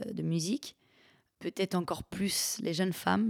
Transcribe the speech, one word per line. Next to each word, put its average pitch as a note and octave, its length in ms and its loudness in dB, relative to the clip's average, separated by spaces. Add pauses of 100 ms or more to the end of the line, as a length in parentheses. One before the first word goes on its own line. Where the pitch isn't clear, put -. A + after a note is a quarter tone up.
euh, - 60 -6
de - 100 -4
musique. E3 520 0 (680)
Peut-être F#3 360 -2
encore E3+ 280 -2
plus - 600 -2
les - 100 0
jeunes F3+ 200 2
femmes, G3+ 360 2